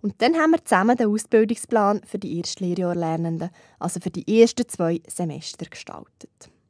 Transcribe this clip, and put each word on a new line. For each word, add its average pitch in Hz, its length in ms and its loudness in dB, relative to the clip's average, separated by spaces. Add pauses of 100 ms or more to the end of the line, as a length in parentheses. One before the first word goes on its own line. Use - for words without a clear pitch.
Und 202 200 -6
dann 269 140 4
haben 320 160 2
wir 320 140 2
zusammen 220 320 4
den 240 120 0
Ausbildungsplan 214 960 0
für - 140 -12
die 170 200 -8
Erstlehrjahrlernenden, 170 1120 -4 (280)
also 175 220 -6
für 180 100 -6
die 214 300 2
ersten 233 280 6
zwei 170 380 -2
Semester, 160 600 -8
gestaltet. - 840 -20 (200)